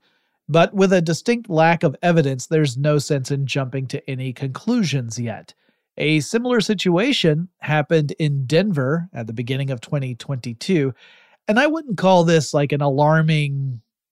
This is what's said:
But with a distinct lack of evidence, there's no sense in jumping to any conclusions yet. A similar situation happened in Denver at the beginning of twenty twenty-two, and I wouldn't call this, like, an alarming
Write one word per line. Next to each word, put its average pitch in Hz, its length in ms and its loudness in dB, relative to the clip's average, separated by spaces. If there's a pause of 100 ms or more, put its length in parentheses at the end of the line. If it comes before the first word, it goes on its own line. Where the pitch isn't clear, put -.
(500)
But 170 260 2
with 190 180 4
a 185 80 4
distinct 196 480 -2
lack 165 340 2
of 147 200 0
evidence, 147 440 2
there's 151 300 0
no 147 220 0
sense 135 320 -4
in 139 160 -2
jumping 135 420 -4
to 139 220 -10
any 131 220 -6
conclusions 135 880 -4
yet. 113 340 -10 (440)
A 151 220 2
similar 240 400 0
situation 180 880 0 (100)
happened 151 600 0
in 143 280 -2
Denver 160 680 0
at 113 140 -10
the 110 80 -10
beginning 131 360 -4
of 123 100 -6
twenty 131 340 -6
twenty-two, 135 800 -2 (520)
and 214 140 2
I 294 60 4
wouldn't 302 320 -4
call 185 260 6
this, 165 300 2
like, 143 180 0
an 143 80 0
alarming 143 1040 0 (300)